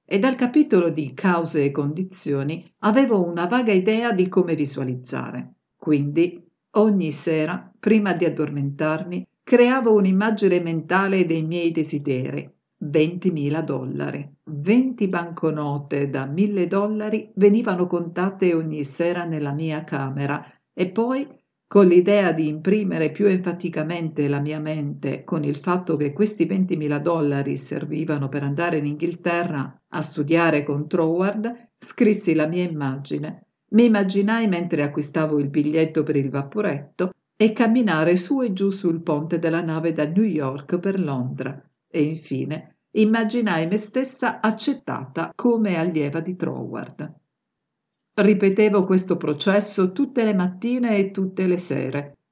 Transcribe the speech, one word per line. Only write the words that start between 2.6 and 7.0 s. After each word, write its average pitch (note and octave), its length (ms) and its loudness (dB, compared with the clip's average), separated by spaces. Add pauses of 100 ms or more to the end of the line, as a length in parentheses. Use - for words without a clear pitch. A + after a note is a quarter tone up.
avevo G#3+ 480 4
una E3+ 200 -2
vaga A3+ 260 2
idea A3 400 2
di F3+ 160 2
come E3+ 260 2
visualizzare. C3 1000 -6 (200)
Quindi, D3+ 680 0 (360)
ogni G3+ 340 4